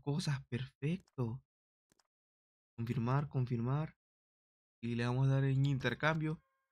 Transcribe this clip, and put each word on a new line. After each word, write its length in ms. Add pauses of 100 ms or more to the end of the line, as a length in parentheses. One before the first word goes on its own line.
cosas, 460
perfecto. 920 (1300)
Confirmar, 500
confirmar. 680 (840)
Y 140
le 120
vamos 200
a 60
dar 120
en 220
intercambio. 760 (300)